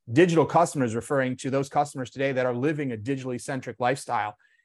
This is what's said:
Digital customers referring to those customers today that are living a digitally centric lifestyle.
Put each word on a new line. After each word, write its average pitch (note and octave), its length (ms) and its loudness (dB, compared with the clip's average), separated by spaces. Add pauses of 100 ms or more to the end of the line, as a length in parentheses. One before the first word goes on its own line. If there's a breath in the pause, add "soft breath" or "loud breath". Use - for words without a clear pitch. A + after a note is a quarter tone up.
(140)
Digital E3 320 6
customers C#3 520 2
referring B2+ 400 -2
to C#3+ 120 -8
those C3+ 200 0
customers C#3 420 -4
today C3+ 220 -2
that B2+ 120 0
are B2 100 0
living C#3+ 360 -2
a A#2 60 -6
digitally B2+ 440 -6
centric C3 380 -8
lifestyle. B2 580 -2 (280)